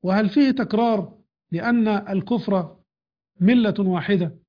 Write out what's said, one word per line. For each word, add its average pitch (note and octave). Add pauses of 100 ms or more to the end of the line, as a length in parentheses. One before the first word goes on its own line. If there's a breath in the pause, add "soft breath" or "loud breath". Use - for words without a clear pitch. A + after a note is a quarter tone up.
وهل G3
فيه C#4
تكرار؟ A3+ (340)
لأن A3
الكفر G3 (680)
ملة G#3+
واحدة F3+ (140)